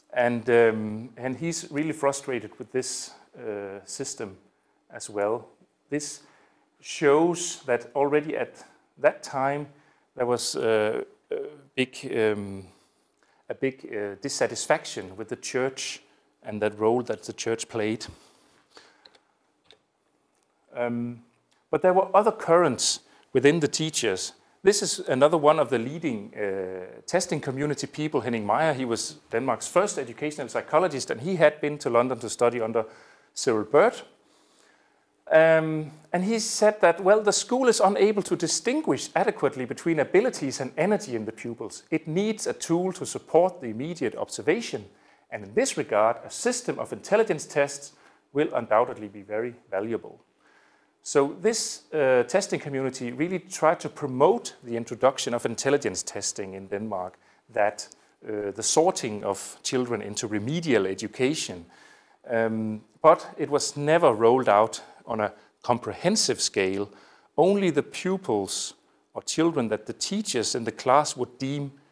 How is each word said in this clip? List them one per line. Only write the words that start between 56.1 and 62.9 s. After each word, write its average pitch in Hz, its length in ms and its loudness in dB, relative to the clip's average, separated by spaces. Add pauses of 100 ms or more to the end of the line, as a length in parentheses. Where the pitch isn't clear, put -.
in 95 140 -12
Denmark, 101 500 -6 (360)
that, 107 360 0 (360)
uh, 104 260 -6
the 107 120 -8
sorting 143 640 0
of - 380 -6
children 120 380 -2
into 104 260 -6
remedial 113 580 0
education. 117 800 -4 (640)
Um, 110 540 -2 (180)